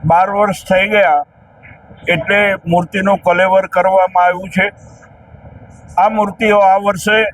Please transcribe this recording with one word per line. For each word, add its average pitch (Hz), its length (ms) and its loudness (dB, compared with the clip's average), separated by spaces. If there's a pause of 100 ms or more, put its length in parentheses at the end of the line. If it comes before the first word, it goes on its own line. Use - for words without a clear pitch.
બાર 175 260 2
વર્ષ 202 340 -2
થઈ 190 240 0
ગયા 175 360 2 (840)
એટલે 190 460 0 (120)
મૂર્તિનું 190 520 -2
કલેવર 190 480 0
કરવામાં 185 580 0
આવ્યું 180 240 -2
છે. 190 180 -2 (1300)
આ 196 100 2
મૂર્તિઓ 208 500 0
આ 196 200 4
વર્ષે 202 440 -2 (120)